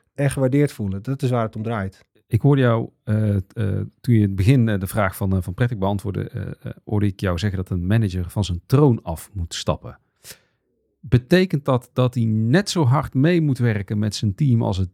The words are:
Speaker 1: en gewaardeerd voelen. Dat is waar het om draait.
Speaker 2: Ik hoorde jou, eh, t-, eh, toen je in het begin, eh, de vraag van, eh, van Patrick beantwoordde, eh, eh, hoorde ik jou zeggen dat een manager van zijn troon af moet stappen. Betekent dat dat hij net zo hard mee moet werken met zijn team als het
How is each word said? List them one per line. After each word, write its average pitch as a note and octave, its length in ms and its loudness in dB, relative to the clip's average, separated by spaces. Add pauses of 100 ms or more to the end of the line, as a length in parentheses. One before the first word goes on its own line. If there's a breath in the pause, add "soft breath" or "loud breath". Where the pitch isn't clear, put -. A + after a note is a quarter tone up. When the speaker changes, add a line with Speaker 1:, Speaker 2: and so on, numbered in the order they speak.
(140 soft breath)
Speaker 1:
en C#3 160 0
gewaardeerd C#3 420 0
voelen. G2 300 -6
Dat C3+ 200 -6
is B2+ 80 0
waar A#2+ 140 0
het A2 120 -8
om A2 60 -8
draait. G#2+ 420 -6 (300)
Speaker 2:
Ik A2+ 60 2
hoorde C#3 220 4
jou, A#2 260 0 (160)
eh, G#2+ 320 0
t-, - 160 -4
eh, A2 140 -4 (340)
toen A#2+ 140 2
je G#2+ 60 6
in G#2 60 4
het G2 100 -2
begin, A2+ 320 4
eh, G2+ 120 -2
de F#2+ 60 -6
vraag G2 300 -2
van, F#2+ 200 0
eh, F#2 60 0
van F#2 120 -8
Patrick A#2+ 240 -2
beantwoordde, G2 500 -4
eh, G2 140 -10
eh, - 300 -12 (120)
hoorde G#2 220 0
ik F#2+ 140 -4
jou F2+ 180 -2
zeggen F#2 200 -4
dat F2+ 120 -6
een F2+ 160 -2
manager F#2 440 0
van G2+ 140 -2
zijn E2+ 220 -4
troon C3 360 4
af - 300 -10
moet F2 220 -8
stappen. - 440 -6 (1000 loud breath)
Betekent D#3 640 2
dat C3 280 0
dat B2+ 220 0
hij A#2 100 0
net A2+ 460 2
zo E3 140 0
hard C3 300 2
mee E3 260 4
moet C#3+ 180 0
werken G#2+ 400 -2
met G#2+ 160 -2
zijn G2+ 200 -2
team A#2+ 280 2
als G#2+ 140 -2
het F#2 180 -2